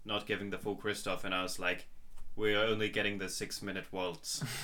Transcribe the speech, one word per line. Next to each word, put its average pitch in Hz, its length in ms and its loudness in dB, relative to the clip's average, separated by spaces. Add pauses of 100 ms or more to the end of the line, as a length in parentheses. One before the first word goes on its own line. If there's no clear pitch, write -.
not 104 220 0
giving 101 240 0
the 95 80 -2
full 101 180 -2
Christoph, 101 480 -2
and 95 100 0
I 92 80 2
was 90 160 -2
like, 90 280 0 (500)
"We're 107 260 6
only 110 260 4
getting 101 300 2
the 95 100 -2
six-minute 95 640 -4
waltz." 90 520 -2 (220)